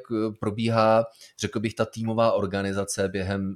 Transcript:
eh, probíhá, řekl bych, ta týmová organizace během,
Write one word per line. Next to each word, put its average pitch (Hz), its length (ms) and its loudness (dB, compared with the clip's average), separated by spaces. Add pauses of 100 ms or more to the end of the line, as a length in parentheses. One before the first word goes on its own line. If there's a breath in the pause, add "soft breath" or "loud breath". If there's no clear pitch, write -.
(120)
eh, 110 280 -2
probíhá, 113 640 2 (340 soft breath)
řekl 107 200 -4
bych, 110 140 -2
ta 113 120 -2
týmová 113 460 0
organizace 98 760 -2
během, 98 480 -4